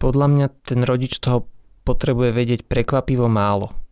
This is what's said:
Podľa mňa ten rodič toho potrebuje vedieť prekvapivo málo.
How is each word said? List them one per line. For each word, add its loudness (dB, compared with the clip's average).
Podľa 2
mňa 2
ten 0
rodič -2
toho 0
potrebuje 2
vedieť 0
prekvapivo 0
málo. 0